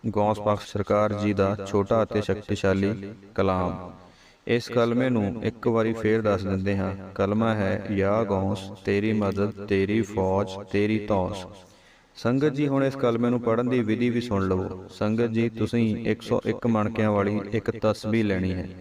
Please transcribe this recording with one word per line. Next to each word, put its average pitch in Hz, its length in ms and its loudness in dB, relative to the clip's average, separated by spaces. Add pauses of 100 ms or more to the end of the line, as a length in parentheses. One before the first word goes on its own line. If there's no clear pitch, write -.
ਗੌਸ 104 300 0
ਪਾਕ 104 220 0
ਸਰਕਾਰ 104 520 0
ਜੀ 104 200 0
ਦਾ 98 240 2 (100)
ਛੋਟਾ 104 360 2
ਅਤੇ 110 180 -2
ਸ਼ਕਤੀਸ਼ਾਲੀ 98 920 -2 (220)
ਕਲਾਮ। 92 560 0 (560)
ਇਸ 117 220 0
ਕਲਮੇ 120 400 2
ਨੂੰ 107 340 0
ਇੱਕ 113 240 -2
ਵਾਰੀ 113 260 2
ਫੇਰ 110 280 2
ਦੱਸ 101 220 2
ਦਿੰਦੇ 95 340 0
ਹਾਂ, 95 180 -2 (200)
ਕਲਮਾ 110 380 2
ਹੈ, 98 380 -2
"ਯਾ 101 320 2
ਗੌਸ 98 480 -2 (140)
ਤੇਰੀ 101 280 2
ਮਦਦ, 101 520 -2
ਤੇਰੀ 104 360 2
ਫੌਜ, 95 460 0 (240)
ਤੇਰੀ 104 360 2
ਧੌਂਸ।" 95 400 -2 (680)
ਸੰਗਤ 135 380 2
ਜੀ, 147 140 0
ਹੁਣ 135 160 2
ਇਸ 135 120 0
ਕਲਮੇ 120 340 2
ਨੂੰ 120 120 0
ਪੜ੍ਹਨ 117 280 0
ਦੀ 127 120 2
ਵਿਧੀ 113 280 2
ਵੀ 117 120 0
ਸੁਣ 98 260 0
ਲਵੋ। 92 420 -2
ਸੰਗਤ 113 400 0
ਜੀ, 117 200 0
ਤੁਸੀਂ 113 560 0
ਇੱਕ 110 160 0
ਸੌ 113 240 0
ਇੱਕ 113 220 -2
ਮਣਕਿਆਂ 110 440 2
ਵਾਲੀ 104 300 0 (100)
ਇੱਕ 110 200 -2
ਤਸਬੀਹ 110 540 0
ਲੈਣੀ 92 280 0
ਹੈ 92 160 -6 (120)